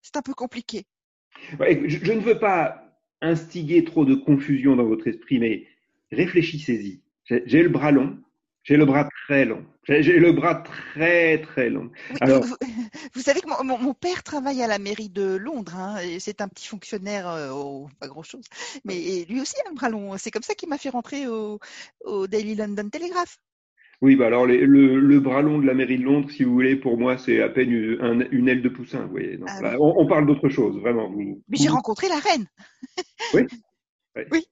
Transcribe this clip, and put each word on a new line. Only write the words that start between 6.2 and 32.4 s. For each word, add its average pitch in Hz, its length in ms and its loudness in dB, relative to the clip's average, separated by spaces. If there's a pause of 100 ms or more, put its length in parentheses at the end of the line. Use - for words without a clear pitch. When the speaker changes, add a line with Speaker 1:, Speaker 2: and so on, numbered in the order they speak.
Speaker 2:
J'ai, 123 200 0
j'ai 147 160 6
le 175 80 4
bras 143 220 0
long, 135 260 2 (460)
j'ai 143 140 2
le 151 80 8
bras 139 220 2 (200)
très 139 180 2
long. 104 180 -6 (200)
J'ai, 147 180 2
j'ai 170 160 6
le 165 140 8
bras 156 240 2
très, 165 840 0
très 135 300 -4
long. 110 220 -6 (200)
Speaker 1:
Oui, 254 100 -10
Speaker 2:
Alors 254 220 6
Speaker 1:
vous, 247 160 -6
vous, 233 300 -8
<laughs> 302 240 -18
vous 254 80 -10
savez 294 200 0
que 285 60 -14
mon, 285 160 -6
mon, 262 140 -4
mon 254 160 -4
père 359 300 -6
travaille 269 400 -6
à 233 40 -2
la 208 120 -2
mairie 208 300 -8
de 190 260 -4
Londres, 202 400 -8
hein, 196 240 -10
et 175 200 -8
c'est 208 220 -10
un 196 60 -6
petit - 200 -18
fonctionnaire, 196 640 -10
euh, 151 220 -8
au, 139 360 -10 (120)
pas 139 80 -14
grand-chose, 156 380 -20 (380)
mais 185 160 -8
et 175 260 -6
lui 226 140 -6
aussi 302 240 -8
a 403 60 -10
le 320 60 -12
bras 233 140 -4
long. 202 280 -8
C'est 220 140 -10
comme 214 100 -6
ça 415 140 -6
qu'il 349 140 -14
m'a 285 100 -6
fait 277 100 -8
rentrer 262 380 -8
au, 214 320 -8 (460)
au 196 200 -4
Daily 214 300 -4
London 208 340 -6
Telegraph. 349 480 -6 (640)
Speaker 2:
Oui, 135 140 8
bah 123 120 2
alors, 120 200 2
les, 127 180 4
le, 135 340 8
le 139 200 8
bras 135 240 2
long 151 160 2
de 135 80 4
la 127 80 4
mairie 127 240 0
de 123 60 -2
Londres, 139 260 2
si 131 140 0
vous 123 80 2
voulez, 131 240 4
pour 120 200 -2
moi, 123 220 0
c'est 113 220 2
à 113 80 0
peine 127 200 0
une, 113 320 0
un, 120 180 0 (120)
une 127 160 2
aile 127 160 2
de 127 60 2
poussin, 123 320 -10
vous 95 100 -10
voyez. 92 260 -8
Non, 92 120 -12
Speaker 1:
Ah - 120 -10
Speaker 2:
là, 113 100 -4
Speaker 1:
oui. 120 100 -4
Speaker 2:
on, 165 220 4
on 139 40 4
parle 151 180 4
d'autre 143 240 2
chose, 101 300 -2
vraiment. 110 300 -2
Vous, 101 400 -10
Speaker 1:
Mais - 80 -4
j'ai 143 100 2
Speaker 2:
vous 311 80 2
Speaker 1:
rencontré 220 320 -4
la 330 100 0
reine. 294 300 -2 (500)